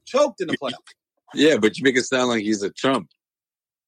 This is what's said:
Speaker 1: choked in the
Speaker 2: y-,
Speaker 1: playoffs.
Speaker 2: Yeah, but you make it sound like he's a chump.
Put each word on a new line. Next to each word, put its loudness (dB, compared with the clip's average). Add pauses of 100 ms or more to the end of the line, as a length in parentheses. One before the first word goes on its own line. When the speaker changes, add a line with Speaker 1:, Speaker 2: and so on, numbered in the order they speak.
Speaker 1:
choked 0
in -6
the -4
Speaker 2:
y-, -6
Speaker 1:
playoffs. -18 (400)
Speaker 2:
Yeah, 4
but 2
you -4
make 2
it 2
sound 0
like -2
he's -2
a -4
chump. -2 (800)